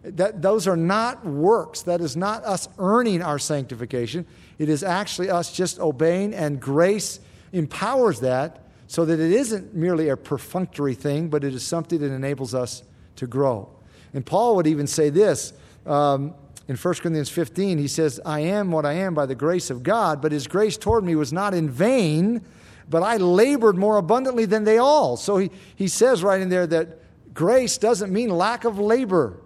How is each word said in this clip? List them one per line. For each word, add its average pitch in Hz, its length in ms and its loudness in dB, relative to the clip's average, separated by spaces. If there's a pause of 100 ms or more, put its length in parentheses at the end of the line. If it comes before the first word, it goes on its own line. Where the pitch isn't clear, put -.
That, 190 400 -4
those 196 240 2
are 185 100 2
not 214 480 0
works. 165 580 0
That 175 180 -2
is 147 160 -6
not 208 260 -4
us 196 260 -4 (100)
earning 202 440 2
our 147 160 -2
sanctification. 123 880 -4 (320)
It 151 100 -2
is 151 140 0
actually 190 480 -4
us 175 220 -2
just - 260 -4
obeying, 170 560 0
and 147 260 -4
grace 170 600 0 (320)
empowers 190 680 0
that 127 460 -2 (220)
so 165 160 0
that 160 160 0
it 165 120 2
isn't 220 420 -2
merely 165 340 0
a 135 80 0
perfunctory 147 800 -6
thing, 151 340 -4
but 147 160 -2
it 135 100 -4
is 123 100 -10
something 165 360 -4
that 143 100 -2
enables 135 440 -6
us 127 280 -4 (340)
to 123 120 -8
grow. 123 400 0 (440)
And 135 140 -8
Paul 220 300 2
would 170 100 2
even 147 200 0
say 147 240 2
this, 180 420 2 (340)
um, 143 480 0 (340)
in 131 80 -4
First 175 260 -2
Corinthians 156 260 -2
fifteen, 180 500 -2
he 143 100 -2
says, 143 380 0
"I 151 140 -2
am 190 320 -2
what 156 120 0
I 147 100 0
am 185 200 -2
by 147 120 0
the 131 100 -4
grace 156 340 -2
of 127 140 -8
God, 175 360 0
but 151 120 0
his 135 160 -4
grace 202 280 0
toward 214 280 0
me 170 100 0
was 147 180 0
not 190 220 -2
in 160 160 0
vain, 196 720 2 (480)
but 165 120 2
I 226 140 0
labored 208 600 4
more 208 200 2
abundantly 233 500 2
than 214 180 0
they 220 140 6
all." 254 380 4
So 202 220 -2
he, 190 120 0 (240)
he 196 140 -2
says 226 340 4
right 190 180 2
in 185 100 -2
there 180 160 2
that 165 320 -2 (360)
grace 220 440 2
doesn't 202 340 0
mean 226 180 0
lack 202 340 0
of 214 140 -2
labor. 202 680 2